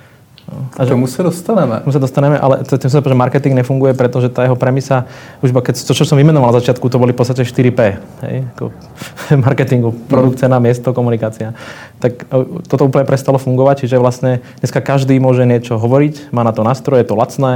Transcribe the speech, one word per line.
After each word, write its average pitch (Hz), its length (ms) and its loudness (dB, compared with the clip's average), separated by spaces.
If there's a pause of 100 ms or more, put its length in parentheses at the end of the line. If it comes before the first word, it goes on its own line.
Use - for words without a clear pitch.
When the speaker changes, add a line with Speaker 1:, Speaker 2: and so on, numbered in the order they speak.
(480)
Speaker 1:
A 131 400 -6
Speaker 2:
K 131 80 2
tomu 127 80 2
Speaker 1:
že - 160 -6
Speaker 2:
sa 185 80 0
dostaneme. 165 480 -2
Speaker 1:
K - 80 -8
tomu 139 80 -2
sa 143 80 2
dostaneme, 143 400 2
ale 131 240 0
to, 127 160 -2
tým 139 80 -2
sa, 143 160 2
že 135 80 2
marketing 131 400 2
nefunguje, 131 400 0
pretože 123 400 0
tá 123 160 0
jeho 127 80 2
premisa, 131 480 0 (400)
už 123 80 2
iba 127 80 2
keď, 123 240 -4
to, - 80 -2
čo 139 160 0
som 151 80 2
vymenoval 143 320 4
na 120 80 4
začiatku, 123 320 0
to 127 80 0
boli 123 160 2
v 123 80 -2
podstate 123 240 0
štyri 127 240 0
P, 110 320 0 (240)
hej, 123 320 -6
ako 117 160 -10 (320)
<laughs> - 400 0
marketingu, 123 480 2 (160)
produkt, 131 320 2
cena, 127 160 2
miesto, 120 400 0
komunikácia. 113 560 -4 (480)
Tak, - 320 -4
e, 131 320 -2
toto 139 240 0
úplne 135 160 2
prestalo 139 320 0
fungovať, 131 480 0
čiže 123 160 0
vlastne 123 400 0 (240)
dneska 123 160 -2
každý 135 400 0
môže 127 240 2
niečo 120 320 0
hovoriť, 139 560 0
má 123 80 -2
na 113 160 0
to 110 80 -2
nástroje, 123 400 2
je 113 80 -4
to 104 80 0
lacné, 127 360 -2